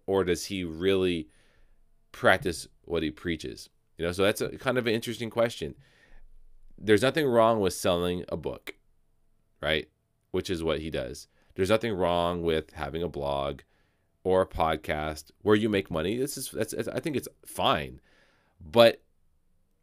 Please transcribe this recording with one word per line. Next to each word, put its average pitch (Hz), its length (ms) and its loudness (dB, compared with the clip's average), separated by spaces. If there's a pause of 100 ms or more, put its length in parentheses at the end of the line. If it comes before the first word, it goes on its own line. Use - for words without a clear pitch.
or 95 180 2
does 85 220 0
he 95 180 -6
really 87 640 0 (840)
practice 95 560 2 (160)
what 82 180 -2
he 76 80 -2
preaches? 76 600 -8 (280)
You 82 80 -4
know, 87 60 -2
so 90 100 0
that's 104 180 2
a - 180 -4
kind 127 200 -2
of 117 80 -2
an 113 80 2
interesting 117 360 -6
question. 113 440 -2 (1040)
There's 104 240 4
nothing 139 240 2
wrong 113 340 4
with 92 120 2
selling 90 560 -2
a - 80 -6
book, 71 400 -10 (840)
right? 76 280 0 (420)
Which 92 200 -4
is 85 120 -2
what 78 180 0
he 78 100 -6
does. 67 380 -8 (260)
There's 95 160 0
nothing 110 220 2
wrong 87 500 0
with 80 300 0
having 78 300 -6
a - 60 -4
blog 71 520 -4 (640)
or 92 180 4
a 95 40 2
podcast 78 840 -2 (120)
where 107 120 6
you 107 140 2
make 98 220 0
money. 87 260 -2
This 127 200 -6
is, 135 140 -10
that's, - 240 -6
I - 240 -6
think 139 180 -6
it's - 120 -6 (180)
fine. 82 540 -2 (600)
But 113 420 6 (800)